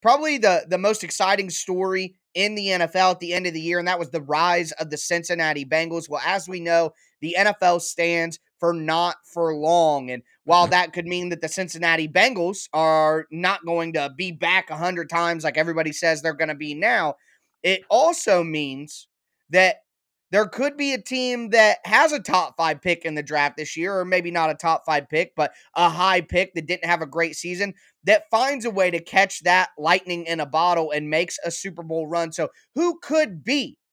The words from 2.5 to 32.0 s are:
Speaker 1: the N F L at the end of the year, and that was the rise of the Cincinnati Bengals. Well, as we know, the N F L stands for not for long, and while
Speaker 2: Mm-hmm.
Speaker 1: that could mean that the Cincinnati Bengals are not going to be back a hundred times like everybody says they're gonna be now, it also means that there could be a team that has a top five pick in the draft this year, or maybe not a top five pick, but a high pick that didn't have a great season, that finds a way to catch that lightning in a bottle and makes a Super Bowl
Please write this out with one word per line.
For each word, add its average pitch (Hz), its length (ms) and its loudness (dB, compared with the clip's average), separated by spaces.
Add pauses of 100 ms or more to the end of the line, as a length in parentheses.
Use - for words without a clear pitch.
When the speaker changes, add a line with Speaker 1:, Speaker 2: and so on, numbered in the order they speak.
Speaker 1:
the 196 160 -2
N 180 100 0
F 170 140 -2
L 185 160 4
at 175 80 -4
the 170 120 -6
end 180 140 -2
of 170 80 -4
the 160 60 -6
year, 170 180 -2
and 175 80 -4
that 180 140 -2
was 151 100 -6
the 156 120 -4
rise 160 500 0
of 160 180 -8
the 147 60 -8
Cincinnati 165 680 -2
Bengals. 160 440 -2
Well, 143 180 -6
as 175 220 -2
we 185 100 -8
know, 170 340 2 (280)
the 170 160 -4
N 196 100 4
F - 160 0
L 175 160 4
stands 170 640 -2 (180)
for 175 140 0
not 160 440 0 (160)
for 165 220 0
long, 151 560 2
and 123 120 -10 (220)
while 175 200 6
Speaker 2:
Mm-hmm. 165 60 0
Speaker 1:
that 180 220 2
could 175 140 -6
mean 180 240 -4
that 170 100 -6
the 160 80 -6
Cincinnati 165 600 -2
Bengals 196 640 0
are 156 580 4
not 180 340 -2
going 165 300 -2
to 143 220 -2
be 180 140 -6
back 175 400 0
a 151 60 -8
hundred 170 320 -4
times 170 360 -2
like 147 120 0
everybody 160 360 0
says 160 300 0
they're 156 120 -2
gonna 156 200 -4
be 147 200 -10
now, 180 400 0 (480)
it 185 260 0
also 226 540 4
means 151 680 -8 (420)
that 180 260 4 (540)
there 202 160 2
could 285 300 -2
be 277 160 -2
a 247 80 -4
team 247 500 -4
that 214 340 6
has 247 280 4
a 294 80 -4
top 185 360 0
five 160 240 -2
pick 170 240 -2
in 160 100 -6
the 151 80 -6
draft 147 340 -2
this 151 200 -10
year, 185 220 -4
or 185 60 -2
maybe 180 260 -2
not 165 200 0
a 151 40 -2
top 160 320 0
five 147 220 -2
pick, 170 260 -2
but 151 180 -2 (220)
a 170 140 4
high 180 320 2
pick 175 340 -2
that 156 120 -6
didn't 165 220 -4
have 170 140 2
a 156 40 -6
great 151 300 -4
season, 180 380 -6 (300)
that 202 260 4
finds 247 340 0
a 233 60 -2
way 190 200 2
to 170 100 -4
catch 190 420 0
that 180 360 2
lightning 175 480 0
in 165 140 -4
a 147 60 -2
bottle 160 440 0
and 151 200 -4
makes 170 340 -2
a 170 60 -4
Super 170 320 -12
Bowl 160 240 -6